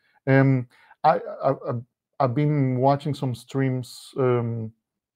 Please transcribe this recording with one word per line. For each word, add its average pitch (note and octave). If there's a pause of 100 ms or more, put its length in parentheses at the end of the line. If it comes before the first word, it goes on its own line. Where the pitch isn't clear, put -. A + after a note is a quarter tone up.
(280)
Um, C3+ (360)
I, E3 (240)
I, C#3 (180)
I've, A#2+ (360)
I've B2+
been C#3+
watching C#3
some B2+
streams, B2+
um, A#2 (440)